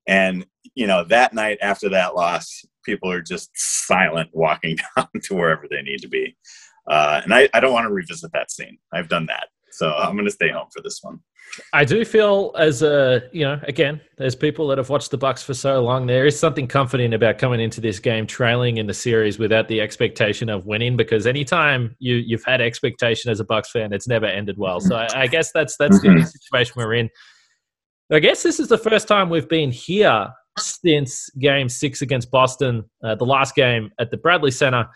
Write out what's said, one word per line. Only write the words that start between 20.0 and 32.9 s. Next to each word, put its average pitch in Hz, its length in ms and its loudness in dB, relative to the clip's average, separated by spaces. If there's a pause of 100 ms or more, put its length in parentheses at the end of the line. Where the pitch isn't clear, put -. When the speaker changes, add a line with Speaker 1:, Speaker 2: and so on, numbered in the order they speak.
Speaker 2:
of 98 160 -6
winning, 117 320 -2
because 113 300 0
anytime 135 720 0
you, 123 160 0
you've 117 280 -2
had 127 180 2
expectation 117 680 -2
as 107 80 -2
a 110 60 -6
Bucks 110 260 -2
fan, 107 220 -4
it's 101 140 -6
never 117 180 0
ended 101 320 -4
well. 92 220 -4
So 92 160 2
I, 113 180 -2
I 131 140 0
guess 160 260 0
that's, 151 240 -2
that's 190 240 6
the 101 80 6
only 85 120 8
Speaker 1:
Mm-hmm. 80 80 -2
Speaker 2:
situation - 480 -2
we're 113 180 -2
in. 117 140 0 (1040)
I 156 80 6
guess 208 240 4
this 339 160 0
is 285 80 -4
the 226 120 4
first 214 280 0
time 196 220 2
we've 165 200 -2
been 156 220 0
here 131 580 2 (280)
since 147 720 -2
game 139 360 2
six 139 340 -6
against 127 300 -4
Boston, 127 500 2 (220)